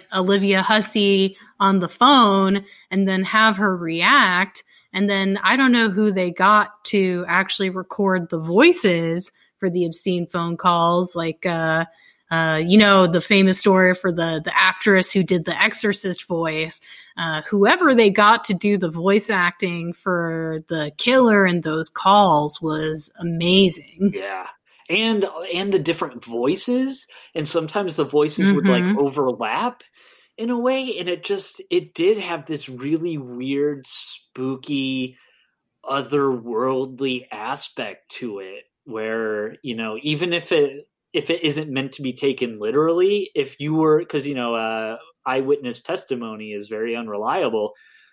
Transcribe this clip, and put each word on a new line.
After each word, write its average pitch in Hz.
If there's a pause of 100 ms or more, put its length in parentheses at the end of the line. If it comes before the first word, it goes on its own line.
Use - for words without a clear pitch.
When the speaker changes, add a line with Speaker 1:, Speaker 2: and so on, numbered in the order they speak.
(120)
Speaker 1:
Olivia 190
Hussey 196 (240)
on 196
the 175
phone 202 (260)
and 190
then 190
have 220
her 196
react. 185 (280)
And 196
then 196
I 208
don't 262
know 226
who 208
they 185
got 208 (160)
to 185
actually 185
record 185
the 170
voices 175 (280)
for 190
the 175
obscene 175
phone 170
calls, 175
like, 165
uh, 165 (460)
uh, 160
you 180
know, 196
the 170
famous 190
story 185
for 180
the, 165
the -
actress 190
who 196
did 175
the 170
Exorcist 196
voice. 160 (360)
Uh, 160
whoever 262
they 226
got 214
to 208
do 202
the 175
voice 190
acting 175
for 165
the 151
killer 233
in 175
those 156
calls 180
was 156
amazing. 175
Speaker 2:
Yeah. 190 (420)
And, 208 (260)
and 190
the 190
different 147
voices, 190 (260)
and 151
sometimes 170
the 156
voices 147
would, 190
like, 180
Speaker 1:
Mm-hmm. 202
Speaker 2:
overlap 139 (540)
in 233
a 240
way, 254
and 175
it 175
just, -
it 170
did 190
have 175
this 147
really 151
weird, 135
spooky, 131 (680)
otherworldly 131
aspect 110
to 110
it, 95 (200)
where, 110
you 127
know, 110
even 156
if 170
it, 143 (240)
if 147
it 170
isn't 151
meant 135
to -
be 127
taken 123
literally, 170
if 139
you 151
were, 156
'cause, 139
you 143
know, 120
uh, 113 (300)
eyewitness 131
testimony 113
is 104
very 113
unreliable, 113 (380)